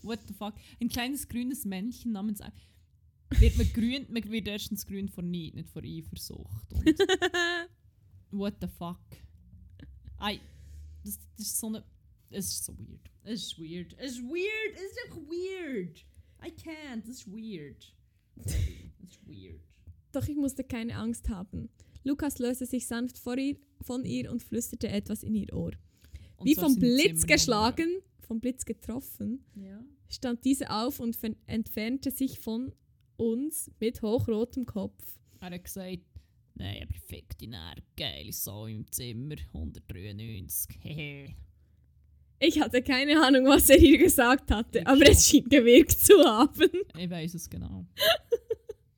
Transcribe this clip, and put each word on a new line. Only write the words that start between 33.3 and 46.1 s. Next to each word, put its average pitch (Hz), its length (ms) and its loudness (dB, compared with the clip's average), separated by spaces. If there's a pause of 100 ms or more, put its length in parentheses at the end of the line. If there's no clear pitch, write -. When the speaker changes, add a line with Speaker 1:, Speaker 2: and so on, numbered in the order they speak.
Speaker 2:
mit 233 220 -4
hochrotem 233 640 -2
Kopf. - 360 -10 (380)
Speaker 1:
Er 180 120 -14
hat 180 120 -14
gesagt, 185 400 -12 (520)
„Nein, - 280 -10
aber - 100 -12 (140)
fick - 300 -16
die - 100 -16
Närr, 85 300 -16 (180)
geile 90 380 -10
Sau 104 340 -10
im 110 240 -12
Zimmer, 123 440 -10 (180)
hundertdreiundneunzig, 98 1300 -12
hehe.“ 143 540 -12 (1040)
Speaker 2:
Ich 302 200 4
hatte 254 240 2
keine 285 420 4
Ahnung, 262 200 6
was 277 240 8
er - 100 12
ihr 269 180 12
gesagt 269 540 4
hatte, 226 280 0
Speaker 1:
Ich 175 80 -2
Speaker 2:
aber 269 180 8
Speaker 1:
schon. - 80 12
Speaker 2:
es - 140 6
schien 285 220 6
gewirkt 247 480 10
zu - 160 10 (120)